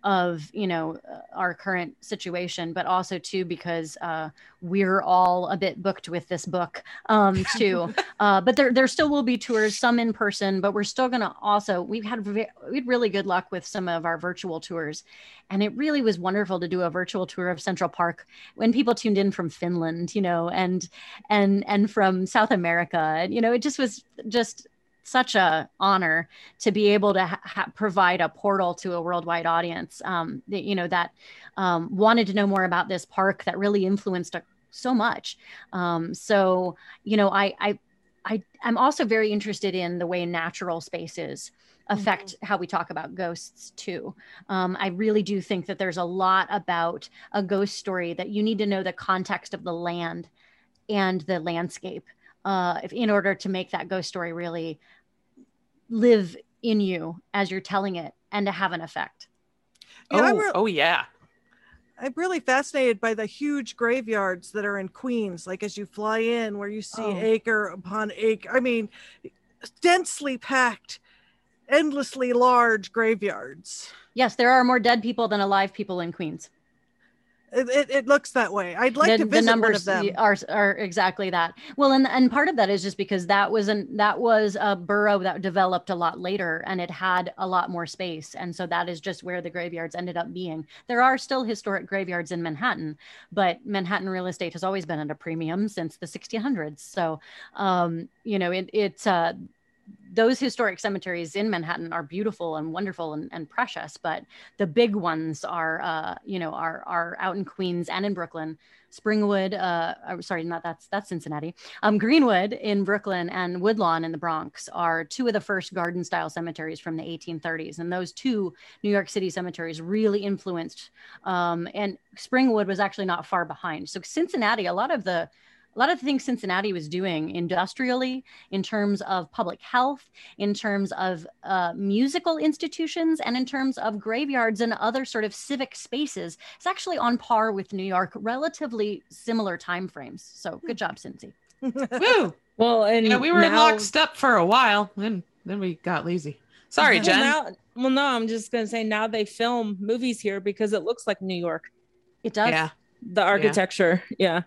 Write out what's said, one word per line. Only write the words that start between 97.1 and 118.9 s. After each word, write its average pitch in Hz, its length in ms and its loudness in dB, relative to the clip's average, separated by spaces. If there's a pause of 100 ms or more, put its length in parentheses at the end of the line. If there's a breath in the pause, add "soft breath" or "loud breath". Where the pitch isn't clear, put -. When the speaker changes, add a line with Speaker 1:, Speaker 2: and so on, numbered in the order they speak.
Speaker 1:
um, 175 540 0 (160)
you 208 140 0
know, 175 120 0
it, 185 220 -4
it, 202 340 0
uh, 170 260 2 (800)
those 226 260 4
historic 226 420 -2
cemeteries 180 580 -4
in 214 120 0
Manhattan 165 440 -4
are 165 100 -4
beautiful 170 540 -4
and 156 160 -6
wonderful 170 400 -6
and, 151 180 -8
and 160 180 -12
precious, - 460 -6
but - 300 -6 (320 loud breath)
the 202 100 0
big 220 280 2
ones 160 500 -4
are, 160 360 -2
uh, 160 340 -4 (100)
you 190 140 -6
know, 160 120 -4
are, - 340 -6
are 170 360 -4
out 185 160 -2
in 190 80 -4
Queens 175 420 -4
and 185 180 -4
in 202 80 -2
Brooklyn. 160 440 -8 (340 soft breath)
Springwood, 202 600 2
uh, 175 420 -2 (100)
uh, 175 160 -8
sorry, 170 220 -4
not 165 180 -6
that's, 165 260 -10
that's 202 200 -4
Cincinnati. 160 480 -8 (280 loud breath)
Um, 214 140 6
Greenwood 214 540 4
in 202 320 0
Brooklyn 190 460 -2
and 180 320 -4
Woodlawn 180 420 2
in 165 80 -4
the 160 60 -6
Bronx 160 560 -4
are 165 320 0
two 254 220 -4
of 220 60 0
the 208 60 2
first 190 340 -6
garden 175 300 -2
style 165 260 -2
cemeteries 160 520 -8
from 160 160 -8
the 160 60 -8
eighteen 165 360 -10
thirties. 160 400 -6
And 170 120 -6
those 180 200 -4
two 208 420 -2 (300 soft breath)
New 208 60 0
York 202 180 2